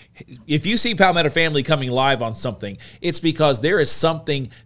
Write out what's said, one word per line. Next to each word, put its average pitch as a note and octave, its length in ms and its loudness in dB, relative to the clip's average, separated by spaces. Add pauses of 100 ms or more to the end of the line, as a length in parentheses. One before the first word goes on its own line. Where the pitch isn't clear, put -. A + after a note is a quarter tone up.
(460)
if D3+ 220 0
you A3+ 100 2
see A#3 160 0
Palmetto E3+ 380 4
Family D#3 320 0
coming C#3 260 0
live C3 320 0
on A2+ 140 -4
something, G2+ 420 -8 (240)
it's E3+ 180 -2
because D#3 420 2
there E3+ 180 2
is C#3+ 100 0
something D#3 600 -2 (140)